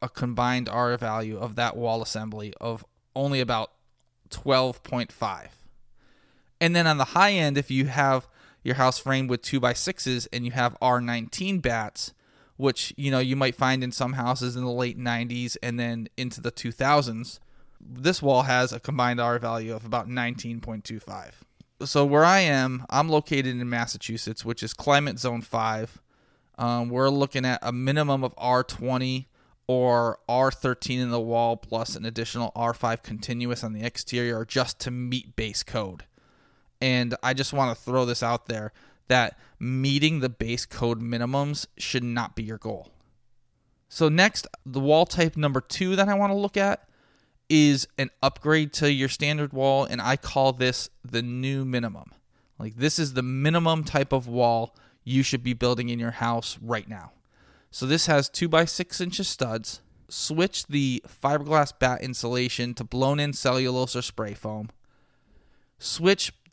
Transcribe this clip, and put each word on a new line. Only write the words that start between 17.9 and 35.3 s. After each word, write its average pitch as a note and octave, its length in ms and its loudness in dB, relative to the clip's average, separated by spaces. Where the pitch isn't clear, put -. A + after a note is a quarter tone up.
wall C3+ 220 6
has B2+ 280 2
a A2+ 80 -8
combined B2 400 0
R A#2+ 200 0
value A2+ 340 -4
of A2 120 -10
about A2+ 240 -4
nineteen A#2+ 500 -6
point A2 240 -10
two A2+ 160 -12
five. - 440 -16
So C#3+ 220 4
where D3 180 6
I F#3 160 8
am, C3 500 2
I'm D3 200 2
located D3 380 2
in B2 220 -2
Massachusetts, A2+ 760 -6
which A#2 180 -4
is A2 100 -8
climate C#3+ 460 2
zone A#2+ 220 -2
five. A2 600 -4
Um, A#2+ 300 -2
we're C3 220 2
looking C#3 340 2
at B2+ 180 0
a B2 120 -4
minimum C3+ 500 0
of B2 140 -4
R B2 260 2
twenty B2+ 640 -4
or A#2+ 520 4
R C3 200 4
thirteen B2+ 520 -2
in B2 100 -2
the A#2+ 80 0
wall A#2 380 0
plus - 400 -6
an - 80 -8
additional A#2 500 -6
R A#2 180 0
five A#2 300 -2
continuous A#2+ 640 -6
on A2 80 -6
the G#2+ 100 -8
exterior A#2+ 600 -4
just - 340 -2
to B2+ 120 -6
meet B2 440 -6